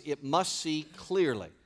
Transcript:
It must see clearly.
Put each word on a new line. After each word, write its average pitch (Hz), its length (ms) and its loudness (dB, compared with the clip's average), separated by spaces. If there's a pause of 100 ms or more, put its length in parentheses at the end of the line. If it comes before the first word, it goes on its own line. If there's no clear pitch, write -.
It 147 180 -4
must 165 360 2
see 156 260 -2 (100)
clearly. 135 540 0 (160)